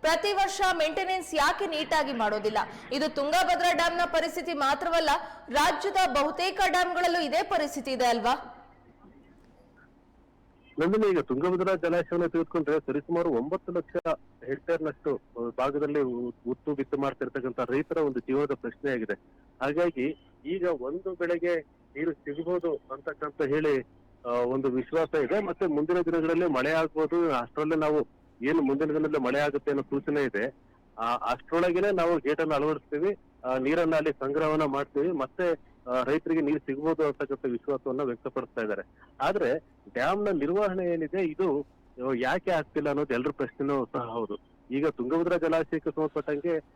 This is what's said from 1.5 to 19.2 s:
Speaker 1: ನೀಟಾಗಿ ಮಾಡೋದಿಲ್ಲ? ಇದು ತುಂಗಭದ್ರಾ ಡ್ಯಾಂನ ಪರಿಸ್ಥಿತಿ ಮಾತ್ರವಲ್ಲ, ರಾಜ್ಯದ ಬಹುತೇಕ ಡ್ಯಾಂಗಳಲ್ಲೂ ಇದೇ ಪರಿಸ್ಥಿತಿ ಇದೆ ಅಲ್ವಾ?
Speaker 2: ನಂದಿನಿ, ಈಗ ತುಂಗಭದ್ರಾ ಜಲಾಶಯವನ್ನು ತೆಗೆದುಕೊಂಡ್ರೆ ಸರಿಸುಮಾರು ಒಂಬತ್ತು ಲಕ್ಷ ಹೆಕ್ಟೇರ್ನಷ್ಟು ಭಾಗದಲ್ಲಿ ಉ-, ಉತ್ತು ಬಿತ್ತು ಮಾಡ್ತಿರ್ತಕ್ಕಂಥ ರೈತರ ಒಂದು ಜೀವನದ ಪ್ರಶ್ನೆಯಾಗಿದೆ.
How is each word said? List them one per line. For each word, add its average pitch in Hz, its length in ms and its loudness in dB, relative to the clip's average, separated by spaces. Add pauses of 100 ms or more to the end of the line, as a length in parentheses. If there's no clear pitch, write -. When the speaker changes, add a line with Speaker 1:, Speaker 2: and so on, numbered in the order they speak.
Speaker 1:
ನೀಟಾಗಿ 311 460 0
ಮಾಡೋದಿಲ್ಲ? 214 460 0 (340)
ಇದು 302 220 -2
ತುಂಗಭದ್ರಾ 349 580 2
ಡ್ಯಾಂನ 339 340 0
ಪರಿಸ್ಥಿತಿ 330 460 -2
ಮಾತ್ರವಲ್ಲ, 311 580 0 (380)
ರಾಜ್ಯದ 330 680 2
ಬಹುತೇಕ 330 460 0 (100)
ಡ್ಯಾಂಗಳಲ್ಲೂ 349 500 2
ಇದೇ 311 220 0
ಪರಿಸ್ಥಿತಿ 294 480 -2
ಇದೆ 247 160 2
ಅಲ್ವಾ? 233 440 0 (2250)
Speaker 2:
ನಂದಿನಿ, 208 260 4
ಈಗ 185 120 4
ತುಂಗಭದ್ರಾ 180 560 2
ಜಲಾಶಯವನ್ನು 170 540 0
ತೆಗೆದುಕೊಂಡ್ರೆ 160 500 0
ಸರಿಸುಮಾರು 165 520 -2
ಒಂಬತ್ತು 151 420 -2
ಲಕ್ಷ 175 240 -4 (500)
ಹೆಕ್ಟೇರ್ನಷ್ಟು 151 760 -2 (300)
ಭಾಗದಲ್ಲಿ 143 500 0
ಉ-, 123 340 -2 (120)
ಉತ್ತು 131 280 -4
ಬಿತ್ತು 139 240 -2
ಮಾಡ್ತಿರ್ತಕ್ಕಂಥ 131 600 -4
ರೈತರ 135 380 -2
ಒಂದು 139 220 2
ಜೀವನದ 143 340 0
ಪ್ರಶ್ನೆಯಾಗಿದೆ. 120 600 -4 (480)